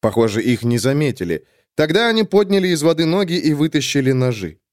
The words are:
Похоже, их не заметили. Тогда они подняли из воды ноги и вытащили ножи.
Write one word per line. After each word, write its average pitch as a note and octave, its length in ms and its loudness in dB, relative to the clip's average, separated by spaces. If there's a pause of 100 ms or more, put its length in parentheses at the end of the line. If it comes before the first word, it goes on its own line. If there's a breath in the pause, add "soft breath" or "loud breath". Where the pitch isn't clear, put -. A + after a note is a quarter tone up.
Похоже, A2+ 420 0
их A#2+ 200 0
не A#2+ 140 0
заметили. A#2 680 -2 (300 soft breath)
Тогда F3+ 340 0
они A3 140 2
подняли G3 440 2
из D#3+ 160 0
воды E3 220 2
ноги F3 320 0
и D#3 160 0
вытащили C#3+ 580 0
ножи. A#2 480 -2 (140)